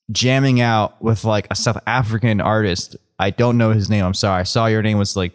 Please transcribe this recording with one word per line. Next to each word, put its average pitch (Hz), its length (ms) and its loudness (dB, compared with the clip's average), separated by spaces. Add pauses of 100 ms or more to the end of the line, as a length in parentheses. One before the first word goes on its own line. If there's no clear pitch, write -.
(120)
jamming 131 480 2
out 113 420 0
with, 110 220 0
like, 107 260 0
a - 40 -4
South - 320 -2
African 113 540 0
artist. 104 560 -2 (220)
I 98 120 0
don't 120 280 0
know 113 140 2
his 104 180 0
name. 104 140 2
I'm 92 100 0
sorry. 95 260 0
I 92 40 -2
saw 113 220 0
your 110 160 0
name 107 160 0
was, 101 180 -2
like, 90 180 -4